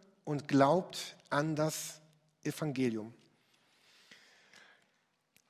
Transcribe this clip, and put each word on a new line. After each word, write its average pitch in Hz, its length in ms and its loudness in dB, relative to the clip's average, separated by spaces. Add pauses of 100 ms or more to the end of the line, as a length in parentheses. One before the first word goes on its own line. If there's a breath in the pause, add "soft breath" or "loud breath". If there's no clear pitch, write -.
(260)
und 147 220 -4
glaubt 143 680 2 (140)
an 147 240 0
das - 460 -4 (420)
Evangelium.“ 127 680 -4 (2500 soft breath)